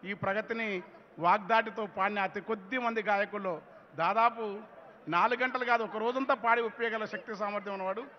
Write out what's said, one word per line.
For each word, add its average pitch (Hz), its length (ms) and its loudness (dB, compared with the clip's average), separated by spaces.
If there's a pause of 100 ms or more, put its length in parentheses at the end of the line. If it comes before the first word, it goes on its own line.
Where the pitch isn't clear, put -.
ఈ 196 100 -6
ప్రగతిని 208 680 -2 (360)
వాగ్దాటితో 208 680 2
పాడిన 202 320 0
అతి 196 220 -2
కొద్ది 214 380 -4
మంది 233 240 0
గాయకుల్లో 202 600 0 (320)
దాదాపు 214 680 2 (480)
నాలుగు 220 340 4
గంటలు 254 220 0
కాదు, 240 180 4
ఒక 214 140 -6
రోజంతా 254 380 0
పాడి 233 280 4
ఒప్పేయగల 226 420 -2
శక్తి 214 300 -10
సామర్థ్యం 202 400 -4
ఉన్నవాడు 190 300 -4 (140)